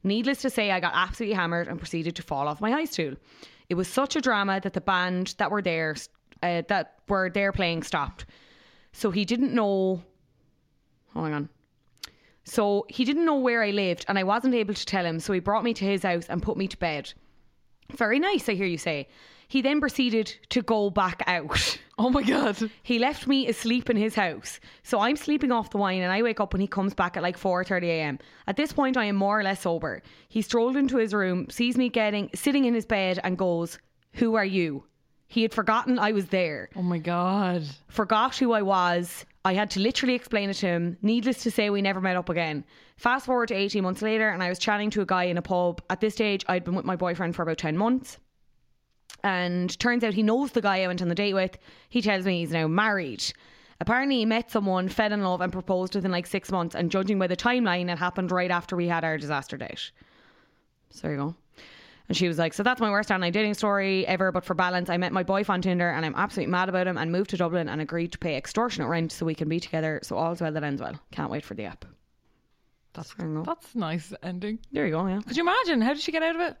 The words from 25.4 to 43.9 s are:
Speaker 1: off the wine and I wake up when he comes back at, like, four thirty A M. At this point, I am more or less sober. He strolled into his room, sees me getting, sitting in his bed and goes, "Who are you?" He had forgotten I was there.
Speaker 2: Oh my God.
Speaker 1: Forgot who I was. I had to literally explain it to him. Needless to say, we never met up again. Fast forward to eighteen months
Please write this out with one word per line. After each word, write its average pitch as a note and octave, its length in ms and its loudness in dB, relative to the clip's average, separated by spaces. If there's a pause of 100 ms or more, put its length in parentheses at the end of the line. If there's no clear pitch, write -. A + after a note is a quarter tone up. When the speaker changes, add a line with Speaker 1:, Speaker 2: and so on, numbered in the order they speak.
Speaker 1:
off A3 160 0
the - 80 -4
wine F#3 240 2
and F3+ 100 0
I G3+ 100 2
wake A3+ 200 0
up G3+ 120 -2
when F#3+ 60 0
he G3 80 0
comes G3 260 0
back F3 220 -2
at, E3 80 -2
like, F3+ 140 0
four F#3 260 0
thirty F3+ 260 0
A D#3+ 120 0
M. D3 180 -2 (260)
At G3 120 -4
this D4+ 160 0
point, C4 240 2
I A3+ 80 2
am G3+ 100 0
more G3+ 240 2
or G#3 40 0
less G3 180 -2
sober. D#3+ 420 -4 (240)
He A3 140 -2
strolled A#3+ 340 2
into C4+ 220 2
his A3 160 2
room, F#3 360 0
sees A#3+ 280 0
me B3 120 4
getting, G#3 460 0
sitting C#4 300 2
in A#3+ 80 4
his A3+ 120 0
bed F#3 380 0
and F3+ 140 0
goes, E3+ 420 0 (340)
"Who A3+ 220 2
are G#3+ 100 4
you?" E3+ 380 0 (460)
He A#3 140 2
had A3+ 100 2
forgotten A#3 440 2
I G#3+ 140 2
was G3 160 0
there. F3 480 0
Speaker 2:
Oh F#3 60 -6
my F3 180 0
God. F3 640 0 (240)
Speaker 1:
Forgot A3+ 500 0
who B3 140 2
I G#3+ 120 4
was. F3 600 0 (200)
I F#3+ 80 4
had G3 180 2
to F#3+ 80 -2
literally B3 360 2
explain G#3 340 -2
it G3 60 -4
to G3 120 -2
him. E3+ 340 0
Needless A#3 420 2
to A3+ 80 0
say, G#3 180 2
we G3+ 120 2
never G3 200 0
met F#3 160 2
up F3+ 120 -4
again. D#3+ 340 -2 (340)
Fast B3+ 280 0
forward B3 220 2
to - 80 -2
eighteen G3+ 280 0
months F#3 180 -2